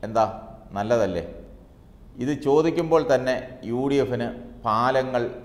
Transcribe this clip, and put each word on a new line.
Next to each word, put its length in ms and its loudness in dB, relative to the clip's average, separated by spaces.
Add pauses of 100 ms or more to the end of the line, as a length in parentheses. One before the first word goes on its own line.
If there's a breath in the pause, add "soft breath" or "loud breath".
എന്താ, 180 4 (520)
നല്ലതല്ലേ? 480 2 (1000)
ഇത് 80 0 (120)
ചോദിക്കുമ്പോൾ 580 4 (100)
തന്നെ 220 2 (360)
യു 100 -2 (100)
ഡി 120 2
എഫിന് 260 -2 (380)
പാലങ്ങൾ 560 0 (220)